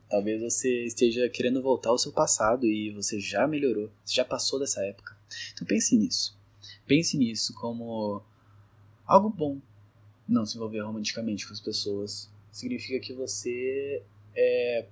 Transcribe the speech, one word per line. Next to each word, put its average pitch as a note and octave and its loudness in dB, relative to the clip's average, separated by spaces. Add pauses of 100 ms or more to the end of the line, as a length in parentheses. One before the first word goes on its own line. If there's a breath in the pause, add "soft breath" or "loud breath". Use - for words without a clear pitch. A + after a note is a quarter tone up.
(100)
Talvez A2 0
você A#2+ 2
esteja A#2+ 2
querendo B2 0
voltar B2 2
ao B2 6
seu A2 -2
passado B2+ 4
e G#2+ 2
você G#2 -4
já G2 0
melhorou, C3 0 (140)
você - -4
já B2+ 4
passou C3+ -2
dessa C3+ -2
época. - -10 (380 loud breath)
Então - -10
pense - 2
nisso. - 0 (480 loud breath)
Pense D#3+ 2
nisso A2+ 0
como A2+ -6 (880 soft breath)
algo G3+ 6
bom. C#3+ -4 (680)
Não A#2 2
se G#2+ -6
envolver A2 -4
romanticamente G#2+ -4
com G#2+ -16
as G#2 -12
pessoas G2+ -4 (240)
significa B2 -6
que B2+ -12
você, C3 -4 (340)
é, B2 2